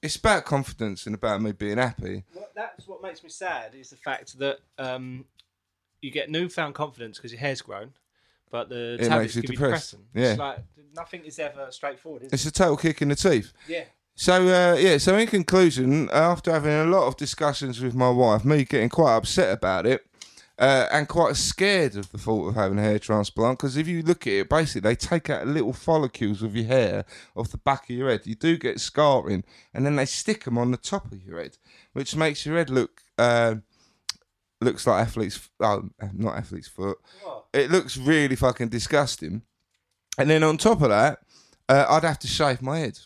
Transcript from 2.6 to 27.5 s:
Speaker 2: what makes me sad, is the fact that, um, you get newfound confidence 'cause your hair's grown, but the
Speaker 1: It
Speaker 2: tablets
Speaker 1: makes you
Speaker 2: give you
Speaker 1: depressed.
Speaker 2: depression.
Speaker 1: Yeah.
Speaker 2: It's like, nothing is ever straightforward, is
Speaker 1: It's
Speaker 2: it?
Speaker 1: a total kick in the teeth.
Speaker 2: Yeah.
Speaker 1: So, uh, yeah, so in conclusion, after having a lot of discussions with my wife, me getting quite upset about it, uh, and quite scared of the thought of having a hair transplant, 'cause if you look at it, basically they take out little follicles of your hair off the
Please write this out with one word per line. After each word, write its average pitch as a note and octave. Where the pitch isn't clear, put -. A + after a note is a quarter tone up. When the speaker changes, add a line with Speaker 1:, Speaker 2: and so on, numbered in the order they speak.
Speaker 2:
what F#3
makes F3
me E3
sad, C3+
is C3
the C3
fact B2+
that, C#3
um, B2+
you C3+
get D3
newfound D#3+
confidence B2
'cause A#2
your A#2
hair's C3+
grown, G#2+
but A#2+
the A#2+
Speaker 1:
It A#2+
Speaker 2:
tablets A2+
Speaker 1:
makes A2
you A2+
Speaker 2:
give B2
you C3
Speaker 1:
depressed. C#3+
Speaker 2:
depression. -
Speaker 1:
Yeah. A#2
Speaker 2:
It's G#2+
like, C#3
nothing E3
is D3+
ever C#3
straightforward, C#3
is C3
Speaker 1:
It's C3+
Speaker 2:
it? D#3
Speaker 1:
a -
total E3+
kick D#3+
in D3
the C#3+
teeth. C#3
Speaker 2:
Yeah. E3
Speaker 1:
So, F#3
uh, F3+
yeah, D#3+
so F#3
in A3+
conclusion, D#3
after E3
having D3+
a D#3
lot E3+
of -
discussions C#3
with B2
my B2+
wife, A#2
me C#3+
getting A2+
quite C#3+
upset A2+
about F#2
it, C3
uh, C3+
and D3
quite D3+
scared F3+
of G2+
the -
thought G#2
of A2+
having G2+
a G#2
hair G#2+
transplant, A2
'cause C3
if D#3
you E3+
look E3+
at G#2
it, G2
basically D3+
they A2
take -
out C3
little C3
follicles A#2+
of G#2+
your A2+
hair G#2
off -
the -